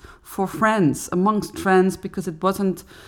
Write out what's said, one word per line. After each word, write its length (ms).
for 260
friends, 640
amongst 460
friends, 380
because 340
it 120
wasn't 420